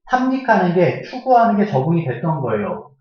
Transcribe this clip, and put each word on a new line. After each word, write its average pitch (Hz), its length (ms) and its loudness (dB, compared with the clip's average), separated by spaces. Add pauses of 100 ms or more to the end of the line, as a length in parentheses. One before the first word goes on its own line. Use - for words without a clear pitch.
탐닉하는 240 680 0
게, 175 280 2
추구하는 226 540 2
게 202 140 2
적응이 156 340 0
됐던 143 360 -4
거예요. 101 500 -6 (100)